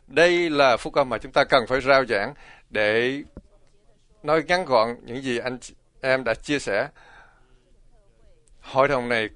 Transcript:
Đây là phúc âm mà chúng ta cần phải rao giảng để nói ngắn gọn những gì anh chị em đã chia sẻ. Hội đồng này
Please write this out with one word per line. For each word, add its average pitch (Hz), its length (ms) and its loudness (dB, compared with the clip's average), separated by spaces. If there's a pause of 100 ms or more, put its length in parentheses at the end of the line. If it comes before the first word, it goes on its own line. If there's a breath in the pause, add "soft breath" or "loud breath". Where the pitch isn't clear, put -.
Đây 170 440 2
là 139 260 4
phúc 151 180 -8
âm 139 140 0
mà 113 100 -4
chúng 135 140 -14
ta 143 120 4
cần 123 220 2
phải 131 140 -2
rao 135 240 4
giảng 110 300 -2 (360 loud breath)
để 117 520 0 (1000)
nói 151 240 0
ngắn 180 180 0
gọn 120 380 2
những 123 200 -10
gì 123 160 -4
anh 123 200 -8
chị - 160 -20 (260)
em 131 240 0
đã 113 100 0
chia 143 240 -6
sẻ. 120 300 -4 (1700 soft breath)
Hội 135 280 0
đồng 123 200 -4
này 110 280 -2